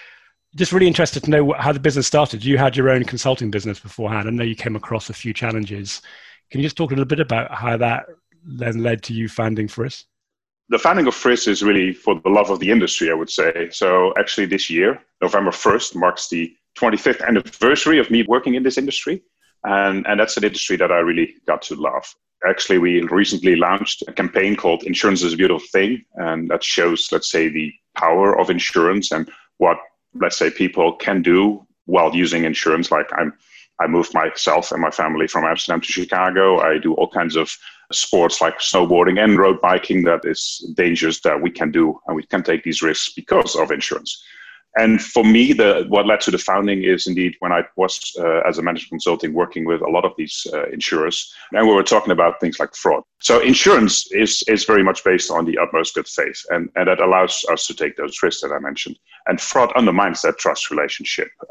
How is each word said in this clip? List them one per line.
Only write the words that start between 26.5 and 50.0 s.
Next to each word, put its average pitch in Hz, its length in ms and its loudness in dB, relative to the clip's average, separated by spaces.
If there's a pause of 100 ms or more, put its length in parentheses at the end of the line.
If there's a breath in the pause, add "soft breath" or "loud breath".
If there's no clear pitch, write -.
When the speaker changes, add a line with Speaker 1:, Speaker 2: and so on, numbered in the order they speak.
Speaker 2:
that 85 140 -2
shows, 85 480 0
let's 82 180 -2
say, 82 180 0
the 78 240 -6 (240)
power 92 400 4
of 92 140 2
insurance 90 640 0
and 80 180 -6 (280 loud breath)
what, 85 200 2 (360)
let's - 220 -2
say, 82 140 0
people 87 440 0
can 98 280 -2
do 98 420 2 (200)
while 85 280 2
using 85 320 0
insurance. 80 460 -2
Like, 76 220 0
I'm, 78 220 -4 (480 soft breath)
I 82 40 2
moved 82 260 0
myself 78 600 0
and 80 100 -4
my 80 80 0
family 78 360 -2
from 80 180 -2
Amsterdam 82 360 -2
to - 120 -8
Chicago. 92 680 2
I 80 180 2
do 80 160 0
all - 140 0
kinds 85 260 -4
of 80 160 -2 (420 loud breath)
sports - 480 0
like - 180 0
snowboarding 90 600 2
and 104 200 4
road 95 220 4
biking 90 440 2
that 85 200 2
is - 520 -6
dangerous 82 440 0
that 76 200 0
we 87 100 -2
can 78 220 -4
do, 78 340 2
and 85 80 -4
we 78 100 -6
can 92 180 -4
take 82 200 -2
these 80 200 -4
risks 78 320 -2
because - 420 0
of 78 140 0
insurance. - 520 -6 (540 loud breath)
And 110 260 4
for - 220 2
me, 117 280 6
the, 101 360 4
what 101 180 4
led 104 140 2
to - 100 -2
the 92 80 0
founding 98 460 -2
is 92 240 0
indeed 90 320 -2
when 90 100 -4
I 85 140 2 (100)
was, - 460 -4
uh, 82 260 0
as 82 120 -2
a 82 40 -4
management 85 280 -4
consulting, 82 440 -4
working 85 300 -2
with 82 160 0
a - 80 -2
lot 87 160 2